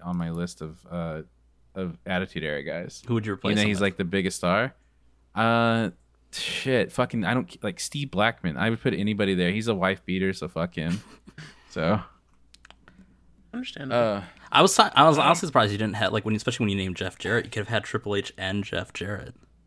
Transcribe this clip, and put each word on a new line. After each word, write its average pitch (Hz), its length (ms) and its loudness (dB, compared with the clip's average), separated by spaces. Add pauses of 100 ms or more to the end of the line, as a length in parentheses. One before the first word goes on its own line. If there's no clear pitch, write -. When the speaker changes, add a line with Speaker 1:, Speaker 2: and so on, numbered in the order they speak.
Speaker 1:
on 87 140 -4
my 85 140 -2
list 85 300 -6
of, 80 280 -12
uh, 82 320 -6 (540)
of 90 300 -6
Attitude 92 380 -4
Era 73 200 -4
guys. 82 440 -8
Speaker 2:
Who 120 80 -2
would 107 100 -2
you 104 80 -2
replace 101 200 -2
Speaker 1:
Even 104 40 2
though 104 60 4
Speaker 2:
him 104 60 4
Speaker 1:
he's, 101 80 0
Speaker 2:
with? 95 40 -2
Speaker 1:
like, 98 160 0
the 95 80 -2
biggest 92 320 -2
star. 101 360 0 (600)
Uh, 113 540 2 (420)
shit, - 600 -2
fucking, 120 340 0
I 104 80 2
don't, 120 300 -4
like, 98 160 -6
Steve 143 320 -6
Blackman. 95 440 0
I 92 140 0
would 113 120 -2
put 127 120 0
anybody 101 420 2
there. 90 160 2
He's 110 160 -2
a 113 80 2
wife 95 300 0
beater, 95 280 0
so - 140 -8
fuck 87 280 -4
him. 85 300 -2
Speaker 2:
<laughs> - 60 -20 (580)
Speaker 1:
So. 82 300 0 (1500)
Speaker 3:
Understandable. 139 480 -6
Speaker 1:
Uh, 104 200 0 (300)
Speaker 2:
I 147 120 8
was 190 100 6
si-, - 80 8 (140)
I 147 120 10
was 151 120 8
Speaker 1:
um, 135 60 4
Speaker 2:
honestly 170 220 4
surprised 110 240 4
you 101 60 -2
didn't 104 200 -2
have, 101 140 0
like, 107 140 0
when 110 80 0
you, 107 40 2
especially - 260 -2
when 104 80 2
you 98 60 0
named 92 180 -2
Jeff - 240 -6
Jarrett, 107 260 0
you 117 60 -14
could 110 80 -4
have 101 80 -4
had 104 160 0
Triple 104 320 -4
H 101 220 -4
and 98 260 -2
Jeff - 300 -6
Jarrett. - 420 -8 (320)